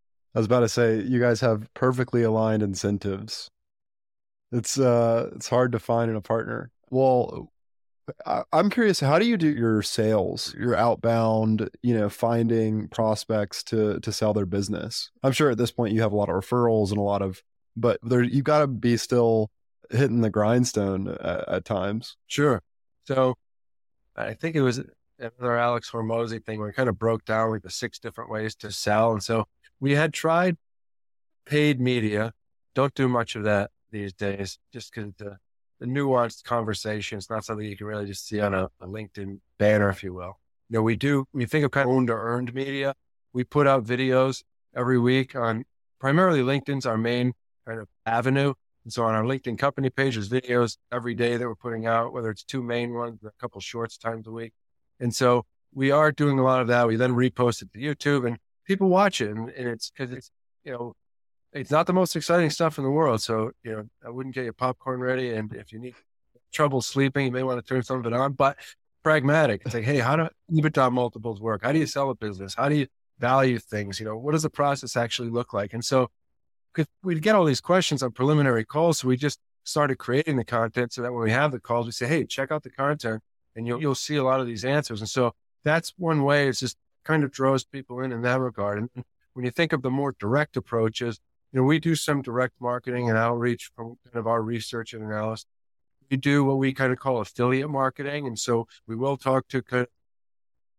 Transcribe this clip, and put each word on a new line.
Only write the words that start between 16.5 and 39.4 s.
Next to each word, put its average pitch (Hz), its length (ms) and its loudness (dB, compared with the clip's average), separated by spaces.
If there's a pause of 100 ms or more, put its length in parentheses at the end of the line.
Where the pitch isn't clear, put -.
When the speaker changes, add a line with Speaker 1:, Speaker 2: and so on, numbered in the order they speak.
Speaker 1:
and 104 60 0
a 104 60 0
lot 101 180 0
of, 95 200 -6 (340)
but 117 280 0
there, 123 200 4
you 123 180 2
gotta 151 260 4
be 120 280 0
still 113 560 2 (380)
hitting 120 300 2
the 110 100 2
grindstone 104 800 2
at, - 400 -6
at 92 160 -2
times. 101 540 -4 (100)
Speaker 2:
Sure. 143 340 0 (440)
So 131 300 0 (800)
I 110 160 -6
think 160 240 -4
it 143 40 4
was 127 200 2 (360)
another 120 400 -4
Alex 120 320 0
Hormozi 113 560 -4
thing 110 140 -8
where 107 80 -6
it 101 60 -10
kind 131 160 0
of 98 100 -2
broke 113 240 0
down, 110 280 0
like, 107 100 -4
the - 80 -16
six - 280 -8
different 117 320 -14
ways 110 260 -6
to 107 180 -14
sell. 110 400 2
And 104 100 -4
so 113 220 0 (340)
we 139 140 0
had 151 200 2
tried 170 440 2 (880)
paid 147 340 4
media. 113 540 0 (420)
Don't 135 200 2
do 135 120 2
much 117 300 0
of 107 80 -6
that 104 260 2 (180)
these 101 220 -8
days, 98 480 -6 (140)
just 117 200 -16
'cause 104 240 -10
the, 101 200 -14 (420)
the - 60 -8
nuanced 127 580 0
conversation, 107 720 -4
it's 95 120 -12
not 110 160 -6
something 107 200 -6
you 101 120 -10
can 104 100 -12
really 104 200 -6
just 98 200 -12
see 104 140 -2
on 101 120 2
a, 92 120 0 (160)
a - 60 -14
LinkedIn 98 520 -12 (180)